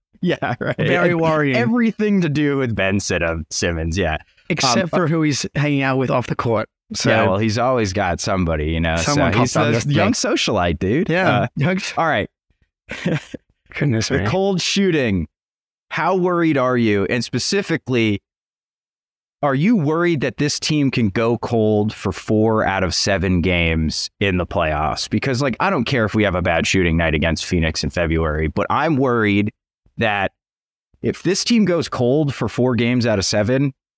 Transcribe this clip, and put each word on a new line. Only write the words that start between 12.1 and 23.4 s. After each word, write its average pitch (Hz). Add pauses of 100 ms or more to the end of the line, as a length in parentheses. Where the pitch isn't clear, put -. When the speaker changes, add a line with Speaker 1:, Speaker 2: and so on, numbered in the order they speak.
Speaker 2:
<laughs> - (760)
Goodness 113
Speaker 1:
The 135
Speaker 2:
me. 104
Speaker 1:
cold 190
shooting. 131 (640)
How 170
worried 170
are 127
you? 104
And 117
specifically, 127 (1200)
are 139
you 185
worried 160
that 135
this 147
team 147
can 113
go 117
cold 107
for -
four 110
out 95
of 87
seven 92